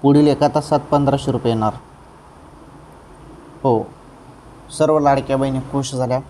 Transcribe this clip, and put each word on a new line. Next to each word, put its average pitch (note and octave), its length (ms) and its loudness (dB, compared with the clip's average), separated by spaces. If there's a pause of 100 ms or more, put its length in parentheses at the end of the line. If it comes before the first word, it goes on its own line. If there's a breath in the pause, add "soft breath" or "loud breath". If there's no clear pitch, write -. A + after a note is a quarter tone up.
पुढील C#3+ 260 4
एका D3 280 2
तासात D3 240 -2 (120)
पंधराशे C#3 400 2
रुपये A#2+ 200 -2
येणार. A2 220 -2 (1900)
हो, A#2+ 180 2 (960)
सर्व D#3 220 2
लाडक्या C#3 380 0
बहिणी C3+ 220 -2 (120)
खुश C3+ 240 -4
झाल्या. B2+ 240 -2 (100)